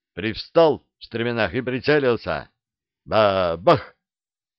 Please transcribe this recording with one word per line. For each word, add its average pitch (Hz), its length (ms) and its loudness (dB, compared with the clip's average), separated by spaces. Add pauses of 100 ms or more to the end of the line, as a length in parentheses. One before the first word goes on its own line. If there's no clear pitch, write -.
(140)
привстал 113 720 0 (140)
в - 60 -20
стременах 113 500 -4
и 127 60 -4
прицелился. 123 880 -2 (560)
Ба-бах! 95 920 2 (640)